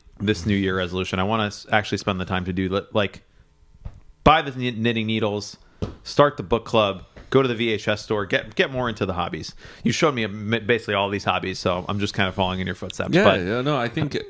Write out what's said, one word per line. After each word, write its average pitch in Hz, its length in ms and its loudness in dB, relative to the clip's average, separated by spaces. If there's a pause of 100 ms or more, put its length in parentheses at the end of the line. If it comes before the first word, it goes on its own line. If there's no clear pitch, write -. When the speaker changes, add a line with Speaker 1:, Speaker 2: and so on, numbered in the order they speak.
(200)
Speaker 1:
this 101 260 0
New 104 80 4
Year 95 220 2
resolution. 92 420 -2
I 92 60 2
wanna 107 220 0
s-, - 260 -10
actually 104 260 0
spend 92 220 -2
the 90 40 -4
time 90 200 -2
to 92 80 -2
do, 92 160 0
li-, 95 240 0
like, 104 300 0 (1000)
buy 156 200 6
the 143 100 -6
kn-, 123 300 -4
knitting 113 240 2
needles, 107 500 -2 (480)
start 143 320 4
the 107 60 -6
book 110 220 0
club, 98 400 2 (260)
go 131 120 6
to 131 60 2
the 120 60 -2
V 113 180 0
H 104 160 -2
S 104 140 0
store, 104 240 -2
get, 127 280 -4
get 165 160 2
more 127 180 -2
into 104 180 -2
the 92 80 -4
hobbies. 87 400 -6 (280)
You 113 100 2
showed 151 220 2
me, 113 100 -2
m-, 104 260 -6 (160)
basically 110 280 0
all 98 140 2
these 101 160 -2
hobbies, 92 340 0
so 90 300 0
I'm 101 100 -2
just 101 160 -2
kinda 95 180 0
following 92 280 0
in 92 60 -4
your 92 100 -4
footsteps. 92 380 -4
Speaker 2:
Yeah, 190 100 6
Speaker 1:
But 165 160 6
Speaker 2:
yeah, 107 220 -2
no, 143 140 0
I 120 120 -2
think 151 260 -4
y-, - 160 -4